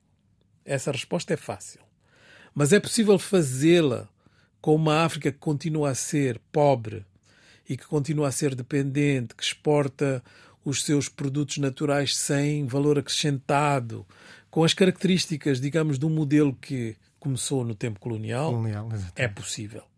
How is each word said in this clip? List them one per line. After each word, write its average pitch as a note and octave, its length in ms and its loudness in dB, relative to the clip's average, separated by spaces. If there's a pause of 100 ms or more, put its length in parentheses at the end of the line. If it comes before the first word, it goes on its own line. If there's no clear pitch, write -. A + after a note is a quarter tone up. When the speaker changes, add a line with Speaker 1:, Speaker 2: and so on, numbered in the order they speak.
(680)
Speaker 1:
Essa C#3+ 260 -4
resposta E3 400 -6
é D#3 40 0
fácil. - 440 -14 (720)
Mas C#3 160 2
é G3+ 80 8
possível G#3 400 4
fazê-la D3 880 2 (540)
com D#3 140 4
uma D#3 280 4
África D3+ 300 0
que - 60 -14
continua D3+ 520 -2
a C3 40 -2
ser C3+ 440 -2 (140)
pobre A2+ 540 2 (600)
e C#3 80 -4
que - 120 -10
continua D3 420 0
a B2+ 40 -2
ser C3+ 220 -2
dependente, C#3 800 0
que - 80 -12
exporta C#3 800 0 (400)
os C3+ 220 -4
seus C#3+ 240 0
produtos C#3 480 -4
naturais C#3 580 -2
sem D3 520 0
valor C#3+ 320 2
acrescentado, C#3 1080 0 (440)
com D#3 120 2
as E3 120 4
características, F3 840 2
digamos, D3 400 0
de C3 60 -2
um D#3+ 60 0
modelo D3 440 4
que A#2+ 420 -8 (220)
começou C3+ 460 -2
no A#2 100 -4
tempo G#2+ 240 -6
colonial? A#2 520 -4
Speaker 2:
Colonial, A2+ 420 -2
exatamente. G2 300 -8
Speaker 1:
É B2 60 0
possível. G#2 540 -12 (160)